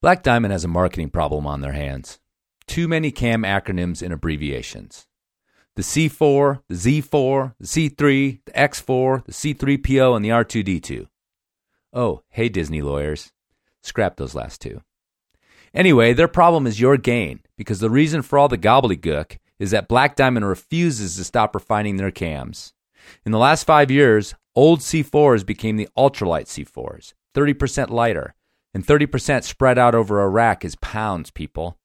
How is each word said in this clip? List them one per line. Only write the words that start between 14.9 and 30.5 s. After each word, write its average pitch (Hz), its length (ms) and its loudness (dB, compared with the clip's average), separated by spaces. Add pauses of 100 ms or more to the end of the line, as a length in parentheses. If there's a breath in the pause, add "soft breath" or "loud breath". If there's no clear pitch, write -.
Anyway, 123 400 6
their 156 140 4
problem 170 400 4
is 107 120 -6
your 135 180 4
gain, 110 420 -2 (180)
because 101 220 -8
the 107 100 -2
reason 147 320 2
for 139 160 -2
all 143 100 6
the 120 120 -2
gobbledygook 90 800 0 (180)
is 98 140 -4
that 104 160 -2
Black 131 280 0
Diamond 123 320 0
refuses 110 680 -4
to 95 80 -10
stop 110 320 -2
refining 104 420 -2
their 95 140 -2
cams. 78 640 -10 (520 soft breath)
In 107 60 -4
the 110 80 0
last 143 240 4
five 147 260 4
years, 127 460 4 (180)
old 151 300 4
C 165 180 -2
fours 139 420 2
became 110 340 -4
the 107 200 -4
ultralight 98 480 0
C - 180 -14
fours, - 520 -16 (180)
thirty 143 220 0
percent 139 340 -4
lighter, 113 460 -2 (380)
and 95 120 -8
thirty 147 200 4
percent 135 400 -2
spread 127 320 2
out 120 180 4
over 104 260 2
a 101 60 2
rack 107 380 2